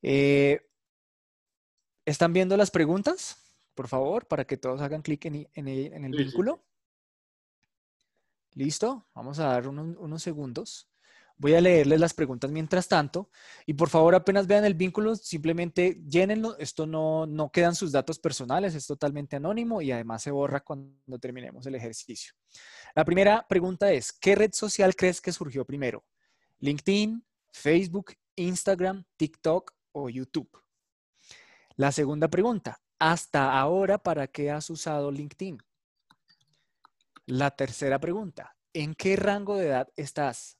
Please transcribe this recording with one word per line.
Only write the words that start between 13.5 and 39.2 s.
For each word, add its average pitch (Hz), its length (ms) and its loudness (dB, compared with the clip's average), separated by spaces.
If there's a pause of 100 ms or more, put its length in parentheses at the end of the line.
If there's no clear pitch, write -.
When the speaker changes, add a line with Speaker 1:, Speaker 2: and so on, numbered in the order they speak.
Speaker 1:
Y 151 80 -2
por 160 140 2
favor, 165 260 8
apenas 190 320 4
vean 208 180 4
el 202 100 4
vínculo, 196 420 -2
simplemente 175 920 -2
llénenlo. 202 520 0
Esto 156 280 -6
no, 156 400 -2
no 151 240 -4
quedan 170 240 4
sus 165 160 -4
datos 143 300 0
personales, 156 560 -2
es 139 100 -10
totalmente 143 480 -6
anónimo 208 480 -4
y 139 80 -2
además 113 320 -6
se 147 80 -8
borra 139 300 -2
cuando 139 580 -14
terminemos 127 480 -12
el 135 80 -8
ejercicio. 113 580 -12 (640)
La 156 100 2
primera 196 440 4
pregunta 185 420 2
es, 135 220 0
¿qué 196 240 4
red 208 160 2
social 196 420 2
crees 180 260 0
que 180 120 -6
surgió 135 320 -6
primero? 135 400 -6 (560)
¿LinkedIn, 202 680 0 (240)
Facebook, 180 640 0 (220)
Instagram, 185 680 -2 (120)
TikTok 160 560 -2 (180)
o 143 180 -8
YouTube? 131 400 -8 (1300)
La 139 160 2
segunda 151 380 0
pregunta, 180 520 -2 (200)
¿hasta 147 580 2
ahora 190 400 2
para 151 300 -4
qué 147 240 -4
has 151 180 -8
usado 151 400 -6
LinkedIn? 147 480 -10 (1700)
La 135 240 0
tercera 135 480 -4
pregunta, 175 580 -8 (160)
¿en 156 220 -8
qué 190 220 0
rango 202 400 -4